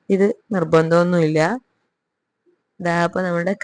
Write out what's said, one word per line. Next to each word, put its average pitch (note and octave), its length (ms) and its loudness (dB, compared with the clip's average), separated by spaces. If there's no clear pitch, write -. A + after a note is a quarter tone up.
ഇത് G3 240 2
നിർബന്ധമൊന്നുമില്ല. E3 880 2
ദാ E3+ 240 -2
അപ്പൊ F3+ 180 -4
നമ്മുടെ F3+ 420 -2